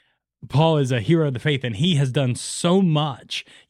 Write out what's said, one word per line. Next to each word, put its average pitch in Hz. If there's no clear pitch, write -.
Paul 156
is 135
a 123
hero 160
of 139
the 117
faith, 147
and 117
he 160
has 139
done 123
so -
much. 151